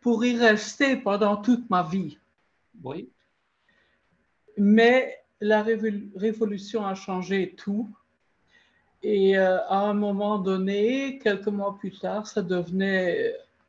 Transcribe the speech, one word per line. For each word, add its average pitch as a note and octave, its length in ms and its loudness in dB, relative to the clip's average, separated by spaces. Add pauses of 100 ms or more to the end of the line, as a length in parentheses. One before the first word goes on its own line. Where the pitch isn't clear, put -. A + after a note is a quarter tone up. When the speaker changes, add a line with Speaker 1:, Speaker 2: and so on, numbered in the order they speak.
Speaker 1:
pour A#3 240 2
y B3 120 2
rester A#3+ 600 2
pendant G#3 400 0
toute A#3+ 340 0
ma F3+ 140 2
vie. E3 340 -6 (640)
Speaker 2:
Oui. E3 260 -12 (1500)
Speaker 1:
Mais A3+ 580 6 (240)
la G#3+ 220 2
révol-, G#3+ 540 -2
révolution G#3+ 680 -4
a F#3+ 120 -4
changé F#3 600 -4
tout. G3+ 320 -6 (1160)
Et, G3 340 4
euh, F#3 200 4 (100)
à G3 100 2
un G#3 160 0
moment G#3 440 0
donné, G3+ 840 -2
quelques G3+ 240 0
mois G3+ 320 -4
plus F#3+ 140 -10
tard, G3+ 340 -8
ça - 160 -6
devenait F3+ 880 -2 (360)